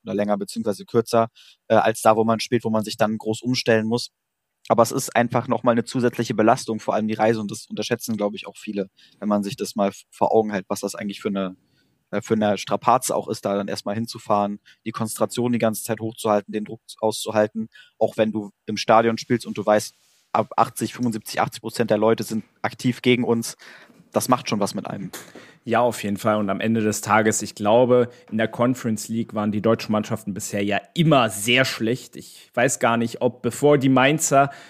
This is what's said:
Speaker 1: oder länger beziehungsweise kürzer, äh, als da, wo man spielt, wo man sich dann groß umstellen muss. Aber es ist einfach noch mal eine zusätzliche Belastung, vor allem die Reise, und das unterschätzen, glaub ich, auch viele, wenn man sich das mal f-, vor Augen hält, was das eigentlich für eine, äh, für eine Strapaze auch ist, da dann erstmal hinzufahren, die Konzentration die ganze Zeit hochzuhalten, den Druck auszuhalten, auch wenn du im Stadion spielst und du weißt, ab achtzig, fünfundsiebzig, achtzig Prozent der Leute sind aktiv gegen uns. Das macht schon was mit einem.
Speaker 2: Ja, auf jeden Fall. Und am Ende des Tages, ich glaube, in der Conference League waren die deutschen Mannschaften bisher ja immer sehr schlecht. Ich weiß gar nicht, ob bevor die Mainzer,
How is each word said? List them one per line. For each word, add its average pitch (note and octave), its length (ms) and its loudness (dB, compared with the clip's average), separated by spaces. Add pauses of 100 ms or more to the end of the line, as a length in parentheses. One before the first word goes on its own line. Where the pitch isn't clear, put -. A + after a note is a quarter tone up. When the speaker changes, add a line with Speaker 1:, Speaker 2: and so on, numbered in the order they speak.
Speaker 1:
oder G2+ 100 -6
länger G2+ 240 0
beziehungsweise G2+ 480 -6
kürzer, A2+ 420 2 (400)
äh, A2+ 60 4
als G#2+ 260 4
da, A2 160 6
wo A2+ 80 2
man A2+ 160 0
spielt, - 240 -2
wo A2+ 60 -2
man A2 120 0
sich G#2 140 -8
dann A2 220 0
groß A2 240 -6
umstellen A#2 440 2
muss. A#2 220 -4 (600)
Aber A#2 140 4
es A#2 80 4
ist - 240 -4
einfach A#2+ 340 0
noch A2+ 160 -2
mal B2 80 4
eine A#2 120 0
zusätzliche A#2+ 480 -2
Belastung, A2 480 2
vor G#2 140 -4
allem G#2+ 140 -2
die A2 60 -2
Reise, A2 280 0
und G#2 80 -6
das G#2+ 160 -10
unterschätzen, A2 500 -6
glaub G2+ 180 -2
ich, - 120 -14
auch - 100 -18
viele, G2 320 -6 (300)
wenn G2+ 100 -6
man G#2 140 2
sich G2 140 -6
das - 200 -8
mal G2+ 140 2
f-, - 200 -18
vor - 220 -2
Augen G#2+ 180 2
hält, G2+ 180 -4
was G2+ 120 -6
das G2+ 140 -6
eigentlich G2+ 260 -10
für - 80 -4
eine, F#2+ 280 -4 (540)
äh, G#2 120 -4
für - 100 -2
eine G#2+ 240 2
Strapaze - 580 0
auch - 140 -4
ist, - 160 -8
da G2+ 100 0
dann G2+ 140 -2
erstmal G2+ 260 -6
hinzufahren, G#2 640 -2 (260)
die A2 60 -8
Konzentration A#2 600 -2
die A#2+ 60 0
ganze A2 260 0
Zeit A2+ 160 -4
hochzuhalten, A2 520 -2
den G#2 120 -6
Druck G#2+ 160 -16 (200)
auszuhalten, G#2+ 680 -2 (300)
auch A2 180 0
wenn A2 160 2
du G#2 180 -8 (140)
im G#2+ 140 -8
Stadion A2+ 400 4
spielst - 260 -4
und G#2+ 140 -10
du G#2 80 -6
weißt, G#2+ 280 2 (380)
ab - 240 -2
achtzig, A#2 380 0
fünfundsiebzig, A#2 480 -4
achtzig - 180 -6
Prozent A2+ 300 -4
der G#2+ 80 2
Leute A2 260 2
sind A2 200 -6 (180)
aktiv - 400 -4
gegen B2 220 4
uns. A#2 340 -2 (520)
Das - 200 -2
macht B2+ 180 0
schon A2+ 100 -2
was G2 160 -2
mit G2+ 120 -10
einem. - 240 -10 (540)
Speaker 2:
Ja, A2+ 160 0
auf A#2+ 220 0
jeden G2+ 140 -4
Fall. G#2+ 200 0
Und G#2 120 -2
am G2 120 -2
Ende A2+ 200 0
des G#2+ 220 0
Tages, G#2+ 400 2
ich G#2 120 -10
glaube, A#2+ 540 4 (220)
in A2 80 -4
der A2 100 2
Conference A#2+ 600 -2
League A2+ 260 -4
waren G#2+ 180 -2
die G#2 80 -2
deutschen A2+ 320 2
Mannschaften G#2+ 400 -2
bisher G2+ 320 -4
ja G2+ 160 -2 (140)
immer D3 340 4
sehr A#2+ 380 2
schlecht. - 500 -4
Ich - 380 -20
weiß B2+ 240 2
gar A#2 180 2
nicht, A#2 240 -2
ob A#2+ 220 -2
bevor D3 340 2
die C3+ 140 2
Mainzer, C#3 600 4 (200)